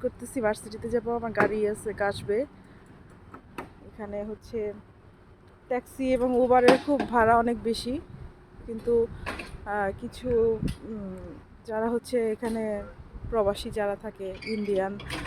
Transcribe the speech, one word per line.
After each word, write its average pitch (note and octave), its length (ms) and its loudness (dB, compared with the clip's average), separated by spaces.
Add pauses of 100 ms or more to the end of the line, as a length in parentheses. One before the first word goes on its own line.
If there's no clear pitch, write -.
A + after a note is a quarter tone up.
করতেছি, B3 380 -6
ভার্সিটিতে A3 480 -2
যাবো, A#3 280 -2
আমার A3+ 160 -4
গাড়ি G#3 340 2
আছে, G#3 380 -4
আসবে। G3+ 420 -2 (1400)
এখানে G#3 360 -8
হচ্ছে G#3+ 480 -6 (960)
ট্যাক্সি B3+ 440 -2
এবং B3 300 4
উবারের B3+ 440 10
খুব C#4+ 140 4 (100)
ভাড়া A3+ 260 6
অনেক A#3 260 2
বেশি, A#3+ 380 -2 (640)
কিন্তু, A#3 400 2 (600)
আহ, G3+ 240 0 (100)
কিছু, A3+ 580 2 (240)
উম, G3 340 -8 (500)
যারা A3 220 0
হচ্ছে A#3 440 0
এখানে A3 500 -4 (480)
প্রবাসী G#3 400 0
যারা G3+ 260 -2
থাকে, G3 380 -10 (100)
ইন্ডিয়ান, G3+ 540 -2 (280)